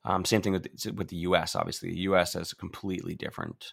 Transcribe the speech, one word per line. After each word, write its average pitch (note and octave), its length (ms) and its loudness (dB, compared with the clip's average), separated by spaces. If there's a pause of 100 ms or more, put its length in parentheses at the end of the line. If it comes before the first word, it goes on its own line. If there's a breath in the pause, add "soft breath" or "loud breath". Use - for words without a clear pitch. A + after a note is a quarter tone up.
Um, F#2+ 200 2
same G#2+ 160 4
thing G2 120 0
with F#2 100 2
the, - 300 -8
with F#2+ 160 -6
the F2+ 80 -8
U F2 200 4
S, E2 200 2
obviously. E2 340 -2
The F2 100 -4
U F#2+ 160 4
S F2 180 6
has E2+ 180 -4
a - 40 -12
completely F2 580 -6
different, - 580 -8